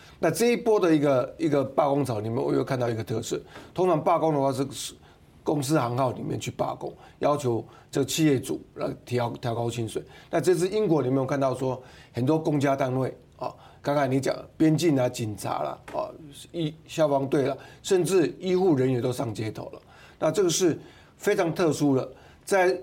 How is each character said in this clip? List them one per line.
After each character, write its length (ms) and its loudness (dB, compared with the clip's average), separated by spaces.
那 100 2
这 220 2
一 60 2
波 220 2
的 160 4
一 40 2
个， 400 2
一 100 0
个 140 2
罢 260 0
工 160 0
潮 140 -4
里 100 -4
面， 100 -2
我 140 0
又 100 2
看 160 -4
到 100 0
一 60 -2
个 80 -6
特 200 -4
色， 180 -6
通 140 2
常 120 4
罢 200 2
工 160 2
的 40 2
话 140 2
是， 180 -2
是 220 -12
公 220 -2
司 160 2
行 180 -2
号 140 0
里 100 -10
面 180 -6
去 120 -6
罢 240 -4
工， 180 -10
要 160 2
求 300 -2
这 120 -2
个 40 0
企 200 -2
业 140 4
主 220 -6
来 120 -6
调， 280 -2
调 140 -4
高 120 -2
薪 220 -4
水。 140 -6
那 100 0
这 140 4
次 160 0
英 180 0
国 140 2
里 80 -2
面， 80 2
我 80 0
看 140 -2
到 160 0
说 260 -4
很 100 -2
多 140 4
公 220 -2
家 160 2
单 240 -2
位 120 -2
啊， 140 -6
刚 140 -2
才 120 2
你 120 0
讲 160 -2
边 200 4
境 220 2
啊、 100 2
警 260 -6
察 280 -4
啦、 160 -6
啊、 120 -4
医-， 240 -4
消 220 2
防 200 2
队 160 2
啦， 140 -2
甚 220 2
至 340 2
医 180 0
护 200 4
人 160 2
员 100 0
都 100 0
上 220 -6
街 160 -6
头 200 -10
了。 120 -16
那 100 2
这 140 2
个 60 4
是 280 2
非 180 0
常 160 0
特 220 0
殊 220 2
的， 120 0
在 380 2